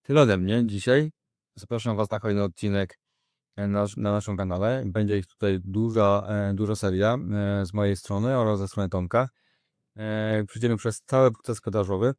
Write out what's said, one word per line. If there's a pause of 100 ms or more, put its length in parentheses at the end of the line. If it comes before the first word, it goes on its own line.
Tyle
ode
mnie
dzisiaj. (440)
Zapraszam
was
na
kolejny
odcinek, (560)
e,
nasz-,
na
naszym
kanale.
Będzie
ich
tutaj
duża,
e,
duża
seria,
e,
z
mojej
strony
oraz
ze
strony
Tomka. (680)
E,
przejdziemy
przez
cały
proces
sprzedażowy.